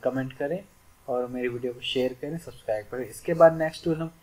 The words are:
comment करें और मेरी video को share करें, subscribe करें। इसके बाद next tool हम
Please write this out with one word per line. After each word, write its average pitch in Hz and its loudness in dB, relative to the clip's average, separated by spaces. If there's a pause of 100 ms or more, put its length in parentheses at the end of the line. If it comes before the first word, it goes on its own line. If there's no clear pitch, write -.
comment 131 -2
करें 156 -4 (460)
और 123 -2
मेरी 123 -4
video 120 -4
को 120 -16
share 127 -2
करें, 151 -6
subscribe 107 -6
करें। 123 -8
इसके - -4
बाद 165 10
next 160 -4
tool 165 0
हम 160 -6 (140)